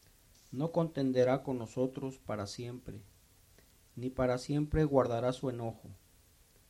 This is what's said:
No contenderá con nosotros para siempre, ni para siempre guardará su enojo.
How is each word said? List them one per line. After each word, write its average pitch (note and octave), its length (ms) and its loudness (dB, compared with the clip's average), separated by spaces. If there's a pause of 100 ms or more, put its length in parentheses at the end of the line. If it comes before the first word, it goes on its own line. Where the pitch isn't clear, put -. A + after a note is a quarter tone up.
(500)
No D3 220 -2
contenderá C3 680 4
con C3 160 -4
nosotros C3 600 -4
para G#2 280 -6
siempre, A#2+ 560 -10 (960)
ni B2 140 -4
para B2+ 280 0
siempre D3 460 2
guardará B2 480 4
su - 180 -4
enojo. A#2 400 -8 (800)